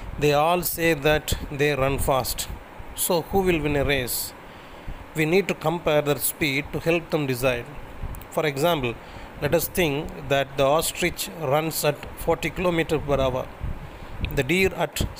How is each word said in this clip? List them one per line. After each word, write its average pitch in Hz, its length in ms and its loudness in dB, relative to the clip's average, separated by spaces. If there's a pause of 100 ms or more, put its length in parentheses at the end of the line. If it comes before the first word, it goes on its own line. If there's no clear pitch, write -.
(200)
they 147 140 6
all 170 280 4
say 165 300 2
that 151 340 2 (300)
they 147 180 4
run 135 320 2
fast. 131 420 0 (460)
So, 170 380 0
who 196 120 4
will 175 160 2
win 147 160 0
a 139 80 2
race? 131 480 -2 (840)
We 151 40 -2
need 165 300 4
to 156 220 -2
compare 165 320 4
their 143 140 2
speed 143 560 0
to 165 180 0
help 170 200 2
them 151 160 0
decide. 123 380 0 (680)
For 165 100 2
example, 143 500 2 (460)
let 143 120 0
us 165 80 6 (140)
think 156 320 0 (220)
that 139 180 2 (120)
the 143 200 6
ostrich - 520 -2 (120)
runs 151 300 2 (100)
at 147 120 2 (320)
forty 165 300 0
kilometer 165 520 2
per 139 100 2
hour, 127 260 0 (920)
the 139 60 4
deer 185 360 4
at 160 160 -2 (260)